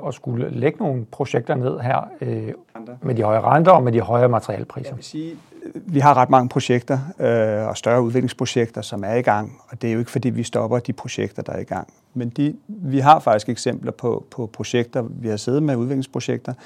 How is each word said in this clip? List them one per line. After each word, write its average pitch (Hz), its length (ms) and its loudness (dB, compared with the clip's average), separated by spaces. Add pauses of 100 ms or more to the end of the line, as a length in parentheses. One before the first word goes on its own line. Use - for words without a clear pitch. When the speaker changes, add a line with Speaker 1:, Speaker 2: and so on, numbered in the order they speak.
Speaker 1:
at - 80 -6
skulle 120 360 -6
lægge 120 280 -2
nogle 131 260 -2
projekter - 500 -4
ned 131 260 -2
her, 127 280 -2 (120)
øh, 131 80 -6 (480)
Speaker 2:
Renter. 113 260 -16
Speaker 1:
med 131 120 -2
de 113 80 0
høje 107 180 2
renter 147 320 8
og 156 100 8
med 123 100 2
de 117 80 4
høje 120 280 4
materialpriser? 113 640 -4
Speaker 2:
Jeg 131 60 -10
vil 120 80 -16
sige, 160 320 -12 (380)
vi 156 260 -4
har 139 160 8
ret 127 140 4
mange 127 180 6
projekter, 127 500 0 (200)
øh, 110 500 0
og 107 80 -6
større 120 260 2
udviklingsprojekter, 120 800 0
som 101 220 -8
er 104 100 -2
i 123 80 2
gang, 107 460 0
og - 140 -14
det 120 60 -2
er 113 40 0
jo 110 60 0
ikke, 117 120 -4
fordi 127 200 -2
vi 113 120 -2
stopper 113 360 -2
de - 140 -4
projekter, - 500 -8
der - 100 -10
er - 80 -6
i 98 40 -8
gang. - 240 -8 (260)
Men 120 160 -4
de, 143 260 -2 (120)
vi 175 300 -4
har 147 200 6
faktisk 107 300 2
eksempler 123 440 -4
på, 113 380 -4
på 117 220 -8
projekter, 120 500 -2
vi 113 260 -8
har 107 80 -2
siddet 127 260 0
med 143 140 0
udviklingsprojekter, 127 800 -4 (120)